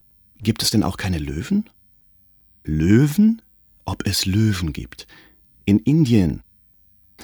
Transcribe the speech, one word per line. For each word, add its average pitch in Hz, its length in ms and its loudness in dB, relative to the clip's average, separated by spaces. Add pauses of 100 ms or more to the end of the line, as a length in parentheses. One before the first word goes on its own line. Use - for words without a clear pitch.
(420)
"gibt 113 220 -4
es - 60 -2
denn 107 140 2
auch 92 120 -4
keine 90 240 -4
Löwen?" 76 500 -4 (960)
"Löwen? 143 760 2 (440)
Ob - 200 -10
es 98 200 -4
Löwen 92 480 0
gibt? - 340 -16 (580)
In 101 140 4
Indien. 117 640 2 (800)